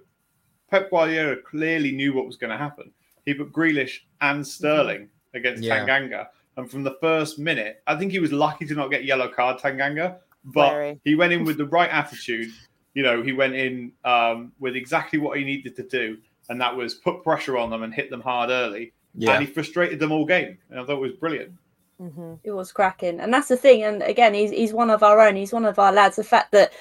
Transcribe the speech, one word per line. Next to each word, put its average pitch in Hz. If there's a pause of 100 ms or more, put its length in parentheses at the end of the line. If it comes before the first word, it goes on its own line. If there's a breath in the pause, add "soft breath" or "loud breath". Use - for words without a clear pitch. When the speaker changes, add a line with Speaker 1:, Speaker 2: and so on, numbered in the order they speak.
(720)
Speaker 1:
Pep 196
Guardiola 160
clearly 156
knew 135
what 131
was 127
gonna 113
happen. 147 (360)
He 147
put 143
Grealish 151 (220)
and 143
Sterling 135 (320)
Speaker 2:
Mm-hmm. -
Speaker 1:
against 120
Speaker 3:
Yeah. 113
Speaker 1:
Tanganga. 131 (280)
And 127
from 135
the 135
first 156
minute, 131
I 151
think 190
he 190
was 156
lucky 147
to 147
not 143
get 131
yellow 131
card, 127
Tanganga. 147 (280)
But 143
Speaker 2:
Very. 147
Speaker 1:
he 147
went 175
in 170
with 156
the 147
right 170
attitude. 120 (440)
You 139
know, 120
he 135
went 131
in, 127 (120)
um, 117
with 127
exactly 151
what 147
he 139
needed 135
to 123
do. 113 (300)
And 120
that 123
was 120
put 180
pressure 143
on 117
them 113
and 113
hit 135
them 123
hard 123
early. 117 (220)
Speaker 3:
Yeah. 110
Speaker 1:
And 135
he -
frustrated 160
them 151
all 156
game. 180 (120)
And 127
I 127
thought 143
it 135
was 127
brilliant. 151 (480)
Speaker 2:
Mm-hmm. 165 (100)
Speaker 4:
It 220
was 190
cracking. 185
And 226
that's 285
the 254
thing. 240
And 208
again, 214
he's, 208
he's 214
one 226
of 214
our 208
own. 208
He's 196
one 233
of 208
our 196
lads. 196
The 214
fact -
that 202